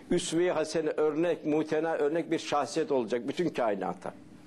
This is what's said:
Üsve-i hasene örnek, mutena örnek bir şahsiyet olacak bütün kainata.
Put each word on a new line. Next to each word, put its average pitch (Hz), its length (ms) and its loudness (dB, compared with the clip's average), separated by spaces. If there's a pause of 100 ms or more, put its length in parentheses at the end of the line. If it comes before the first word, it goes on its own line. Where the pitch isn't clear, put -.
(120)
Üsve-i 175 400 2
hasene 156 380 0
örnek, 156 560 2
mutena 156 480 2
örnek 151 380 0
bir 160 80 2
şahsiyet 147 520 0
olacak 120 360 0
bütün 160 220 -2
kainata. 98 640 -2 (340)